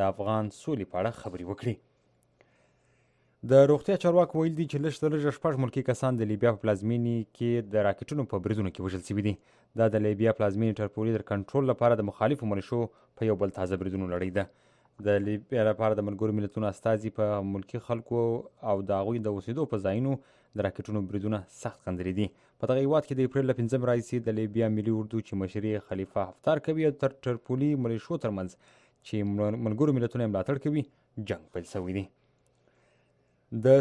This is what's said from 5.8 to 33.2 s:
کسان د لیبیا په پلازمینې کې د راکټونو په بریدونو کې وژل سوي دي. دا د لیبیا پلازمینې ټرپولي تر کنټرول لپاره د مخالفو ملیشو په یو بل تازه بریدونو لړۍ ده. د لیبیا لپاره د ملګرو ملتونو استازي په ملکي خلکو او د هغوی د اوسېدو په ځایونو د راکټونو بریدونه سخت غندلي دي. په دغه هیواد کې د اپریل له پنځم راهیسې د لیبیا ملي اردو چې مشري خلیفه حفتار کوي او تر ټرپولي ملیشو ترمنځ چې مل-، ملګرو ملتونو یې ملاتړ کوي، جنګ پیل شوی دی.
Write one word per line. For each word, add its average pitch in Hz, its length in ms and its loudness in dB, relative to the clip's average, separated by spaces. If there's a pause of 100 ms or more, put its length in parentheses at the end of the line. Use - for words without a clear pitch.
کسان 127 320 0
د 107 100 0
لیبیا 107 240 4
په 104 80 -8
پلازمینې 113 560 2 (200)
کې 120 140 0 (220)
د 107 140 4
راکټونو 139 440 -2
په 95 140 -2
بریدونو 104 240 0
کې - 160 -8
وژل 92 240 -4
سوي 101 160 0
دي. 104 80 2 (460)
دا 113 60 6 (100)
د 107 100 2
لیبیا 107 320 2
پلازمینې 104 420 0
ټرپولي 107 380 -2
تر 101 140 -8
کنټرول 127 400 0
لپاره 120 280 4
د 104 80 -2
مخالفو 110 440 -2
ملیشو 101 280 -4 (380)
په 113 120 0
یو 104 120 2
بل 98 160 0
تازه 92 240 -2
بریدونو 92 320 -4
لړۍ 92 240 -2
ده. 98 80 0 (600)
د 101 220 4
لیبیا 107 420 0
لپاره 107 300 2
د 101 80 0
ملګرو 107 320 -2
ملتونو 104 320 -2
استازي 110 480 -2
په 104 320 0
ملکي 98 380 -8
خلکو 117 340 -2 (480)
او 101 40 2 (140)
د - 20 0 (100)
هغوی 113 200 -2
د 107 140 -4
اوسېدو 123 400 -4
په 98 100 -2
ځایونو 127 320 0 (380)
د 101 140 0
راکټونو 104 440 -4
بریدونه 101 300 -2 (180)
سخت - 240 -8
غندلي 92 340 -4
دي. 104 80 0 (320)
په - 140 -6
دغه 131 140 2
هیواد 147 180 2
کې - 160 -8
د 127 80 2
اپریل 135 220 0
له 123 100 -2
پنځم 123 280 0
راهیسې 120 360 0
د 110 160 0
لیبیا 110 380 2
ملي 110 180 0
اردو 110 300 -4
چې - 60 -12 (120)
مشري 107 320 -2 (100)
خلیفه 95 400 -4
حفتار 151 380 -2
کوي 156 240 0
او 143 40 2 (120)
تر 135 180 -4
ټرپولي 131 480 -2 (140)
ملیشو 117 400 -4
ترمنځ 95 240 -4 (560)
چې - 100 -6 (220)
مل-، 104 280 0
ملګرو 131 320 2
ملتونو 120 260 -2
یې 110 100 0
ملاتړ 98 320 0
کوي، 147 180 0 (340)
جنګ 98 260 -6 (100)
پیل 87 200 -8
شوی 92 260 -4
دی. 95 80 -6 (1600)